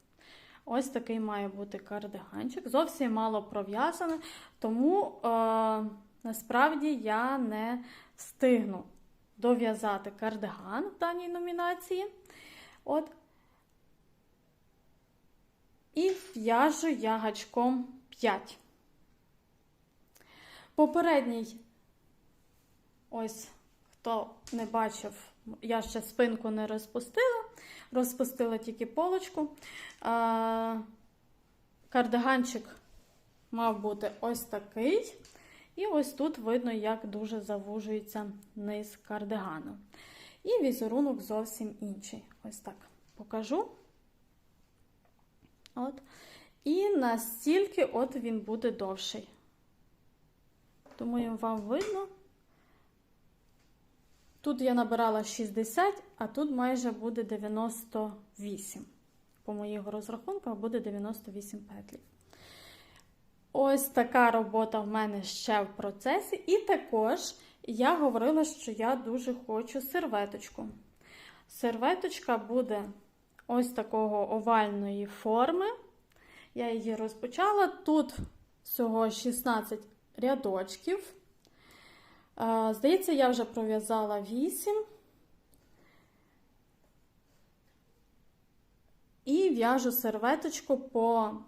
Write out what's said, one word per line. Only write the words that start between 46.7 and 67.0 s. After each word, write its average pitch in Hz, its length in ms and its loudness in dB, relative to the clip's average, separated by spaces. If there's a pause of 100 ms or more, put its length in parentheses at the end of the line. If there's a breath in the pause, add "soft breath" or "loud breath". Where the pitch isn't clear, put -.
настільки 302 960 2
от 254 300 -2
він 226 240 -2
буде 226 320 -2
довший. 196 560 -6 (1700)
Думаю, 233 420 -2
вам 220 200 -2
видно. 381 460 -2 (2250 soft breath)
Тут 262 200 -2
я 254 120 4
набирала 226 500 2
шістдесят, 226 800 -2 (140)
а 220 100 -4
тут 294 240 -2
майже 247 400 0
буде 226 320 -4
дев'яносто 214 880 -4 (260)
вісім. - 460 -10 (580)
По 208 100 -8
моїх 208 340 -6
розрахунках 226 680 -6
буде 226 240 -2
дев'яносто 214 520 -8
вісім 202 280 -12
петлів. 202 400 -18 (1500 loud breath)
Ось 269 360 4
така 247 440 6
робота 220 480 2
в 208 80 -4
мене 208 360 -2
ще 208 380 0
в 196 140 -4
процесі. 262 600 -2
І 370 220 2
також 302 600 2 (440 loud breath)